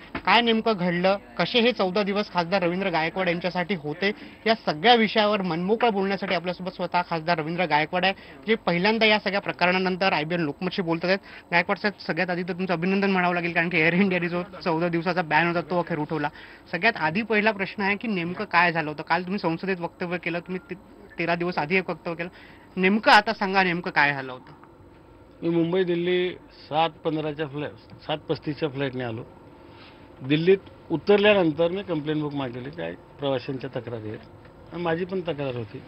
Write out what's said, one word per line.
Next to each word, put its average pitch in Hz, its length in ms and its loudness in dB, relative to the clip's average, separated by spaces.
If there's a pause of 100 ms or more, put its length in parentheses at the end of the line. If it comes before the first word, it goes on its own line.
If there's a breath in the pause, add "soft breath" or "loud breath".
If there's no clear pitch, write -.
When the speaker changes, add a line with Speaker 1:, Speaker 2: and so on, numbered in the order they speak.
(140 loud breath)
Speaker 1:
काय 208 260 4
नेमकं 226 360 2
घडलं, 180 400 2 (220)
कसे 175 220 2
हे 240 120 4
चौदा 190 300 0
दिवस 202 300 -2
खासदार 180 300 0
रवींद्र 180 280 0
गायकवाड 165 380 0
यांच्यासाठी 175 460 -2
होते, 156 380 -2 (340 loud breath)
या 226 80 4
सगळ्या 190 400 4
विषयावर 208 480 2
मनमोकळं 185 500 0
बोलण्यासाठी 196 420 -2
आपल्यासोबत 175 360 -4
स्वतः 175 400 -2
खासदार 165 280 0
रवींद्र 170 260 -2
गायकवाड 156 400 2
आहे, 190 100 2 (320 loud breath)
जे 214 80 2
पहिल्यांदा 214 520 2
या 214 120 4
सगळ्या 202 220 -2
प्रकरणानंतर 185 720 2
आयबीएन 165 280 0
लोकमतशी 175 420 -2
बोलत 165 220 -2
आहेत. 185 140 2 (340 loud breath)
गायकवाड 175 260 0
साहेब, 202 280 -4
सगळ्यात 180 240 -2
आधी 175 120 -2
तर 180 100 -6
तुमचं 185 200 -4
अभिनंदन 190 380 0
म्हणावं 180 240 2
लागेल, 170 180 -2
कारण 170 160 0
की 170 100 0
एअर 160 140 4
इंडियाने 180 360 2
जो 175 140 -2 (220)
चौदा 170 240 0
दिवसाचा 170 340 0
ban 156 240 2
होता, 170 140 0
तो 175 180 -2
अखेर 165 200 -2
उठवला. 151 300 -4 (440 loud breath)
सगळ्यात 202 240 0
आधी 160 260 -2
पहिला 214 300 2
प्रश्न 196 300 -6
आहे 202 140 0
की 233 120 -6
नेमकं 180 360 -4
काय 175 280 4
झालं 156 180 -2
होतं? 151 120 -8
काल 170 200 0
तुम्ही 185 160 -4
संसदेत 180 420 -2
वक्तव्य 170 380 -6
केलं, 170 200 -6
तुम्ही 180 220 -8 (100)
ते-, - 480 -16
तेरा 170 160 0
दिवस 170 240 -2
आधी 156 180 0
एक 185 140 0
वक्तव्य 165 260 -6
केलं, 165 120 -8 (480 loud breath)
नेमकं 202 360 4
आता 214 200 8
सांगा, 196 300 0
नेमकं 175 280 0
काय 143 220 4
झालं 131 200 -8
होतं? 127 200 -18 (880)
Speaker 2:
मी 165 60 -2
मुंबई 170 360 2
दिल्ली 175 460 0 (380)
सात 160 220 0
पंधराच्या 156 560 -4
फ्लाय-, 131 500 -10 (100)
सात 156 120 -4
पस्तीसच्या 151 500 -4
फ्लाईटने 127 360 -6
आलो. 117 180 -6 (1000 loud breath)
दिल्लीत 160 360 4 (320)
उतरल्यानंतर 175 760 4
मी 190 140 -4
complaint 151 400 -4
book 147 120 -4
मागवली, 127 360 -6
काय 165 220 -8
प्रवाशांच्या 135 840 -6
तक्रारी 117 320 -8
आहेत 110 100 -10 (540)
आणि 170 100 -8
माझी 170 220 -2
पण 185 160 -4
तक्रार 143 360 -6
होती. 120 320 -10